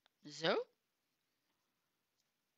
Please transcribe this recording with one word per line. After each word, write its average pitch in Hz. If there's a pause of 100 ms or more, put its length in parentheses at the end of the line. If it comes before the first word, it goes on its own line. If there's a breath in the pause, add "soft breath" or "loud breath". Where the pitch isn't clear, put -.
(240)
Zo. 160 (1900)